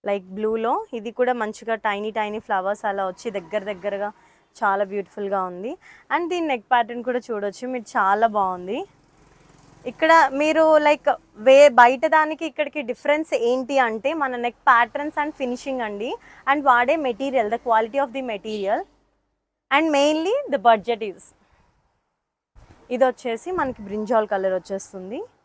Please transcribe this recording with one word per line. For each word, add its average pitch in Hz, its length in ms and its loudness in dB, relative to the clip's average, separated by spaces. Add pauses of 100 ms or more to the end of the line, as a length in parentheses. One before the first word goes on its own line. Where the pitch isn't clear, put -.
Like, 202 160 -2 (120)
బ్లూలో 220 360 -2 (260)
ఇది 214 200 -10
కూడా 247 140 2 (100)
మంచిగా 214 320 -6 (120)
టైనీ 208 320 -4
టైనీ 214 280 -4
ఫ్లవర్స్ 202 440 -2
అలా 196 200 -4
వచ్చి 208 180 -12 (100)
దగ్గర 190 320 -6
దగ్గరగా 196 400 -6 (500)
చాలా 202 300 0
బ్యూటిఫుల్‌గా 196 500 -6 (120)
ఉంది. 196 200 -10 (420)
And 339 180 -2
దీని 339 180 -2
నెక్ 240 240 -4
ప్యాటర్న్ 240 320 -2
కూడా 254 220 -2
చూడొచ్చు 208 360 -6 (100)
మీరు, 240 120 -8 (100)
చాలా 208 300 4 (100)
బాగుంది. 185 420 -2 (1120)
ఇక్కడ 320 220 2 (280)
మీరు, 311 240 4 (220)
like, 294 220 2 (380)
వే-, 277 340 10
బయట 254 260 6 (100)
దానికి 311 340 0
ఇక్కడికి 294 300 -4 (100)
డిఫరెన్స్ 294 420 -2 (160)
ఏంటి 254 280 -2 (100)
అంటే 220 240 -2 (120)
మన 254 220 -4
నెక్ 240 160 -6 (100)
ప్యాటర్న్స్ 247 520 2
and 294 180 -4
ఫినిషింగ్ 247 480 -6
అండి. 208 220 -8 (400)
And 294 180 2
వాడే 247 280 4 (120)
మెటీరియల్, 240 460 -2
the 233 120 -6
quality 226 380 2
of 247 120 -6
the 262 160 -6
material. 214 480 -4 (960)
And 320 100 2 (120)
mainly 320 380 2 (180)
the 220 140 -2
budget 226 420 2
is. - 120 -18 (1700)
ఇది 247 160 0
వచ్చేసి 240 400 -10 (100)
మనకి 247 280 -6
బ్రింజాల్ 214 460 -2
కలర్ 190 260 -2
వచ్చేస్తుంది. 196 600 -12 (240)